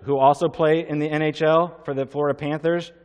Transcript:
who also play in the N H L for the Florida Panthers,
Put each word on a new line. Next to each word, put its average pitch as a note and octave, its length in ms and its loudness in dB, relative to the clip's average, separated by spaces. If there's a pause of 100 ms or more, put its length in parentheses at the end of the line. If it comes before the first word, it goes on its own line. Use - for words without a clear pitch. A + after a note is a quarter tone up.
who C#3 140 -2
also C#3 300 4
play D#3+ 400 0
in D3+ 120 -4
the D3+ 100 -2
N D3+ 120 -2
H D#3 200 -2
L E3 420 2
for C#3+ 100 -6
the C3+ 120 -4
Florida C#3+ 320 -4
Panthers, D#3 540 -4 (120)